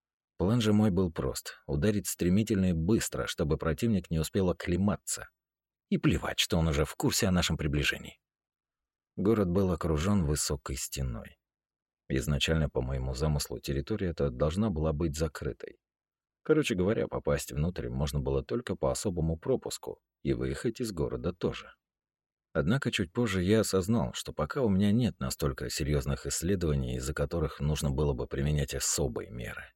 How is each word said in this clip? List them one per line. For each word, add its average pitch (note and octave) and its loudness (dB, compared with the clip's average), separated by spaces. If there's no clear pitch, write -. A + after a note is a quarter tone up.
План A2+ 2
же G#2+ 2
мой G#2+ 6
был F#2 2
прост. - -6
Ударить G2 0
стремительно F#2+ 2
и F2 2
быстро, D#2+ 0
чтобы D2+ 0
противник F2 0
не D#2+ 0
успел F#2 0
оклематься. - -2
И G3 2
плевать, - 2
что - 2
он D#2+ 4
уже D2 2
в - -8
курсе - 0
о F#2 4
нашем F2 2
приближении. - -2
Город G2+ 4
был F#2+ 2
окружен E2 2
высокой C#2+ -2
стеной. - -6
Изначально, D2 2
по C2+ -2
моему C2 -2
замыслу, D2 0
территория E2 -2
эта C#2+ 0
должна D#2 0
была D#2 0
быть D2 -2
закрытой. - -6
Короче D3+ 2
говоря, G#2 2
попасть - -2
внутрь C#2+ -2
можно C#2+ -2
было C2+ 0
только A#2+ -4
по C2 0
особому E2 -2
пропуску, - -4
и C#2+ 0
выехать C2 -2
из A2 -4
города B2 -4
тоже. - -6
Однако G#2+ 0
чуть F#2+ -2
позже G2 0
я G#2+ 4
осознал, F#2+ 0
что - -10
пока - -4
у A2+ 4
меня G2+ 4
нет A#2 2
настолько C2 -2
серьезных C#2 0
исследований, D2 0
из-за B1+ -6
которых D2 -2
нужно D2 0
было C#2+ 0
бы B1+ -4
применять C#2+ -2
особые - -2
меры. - -10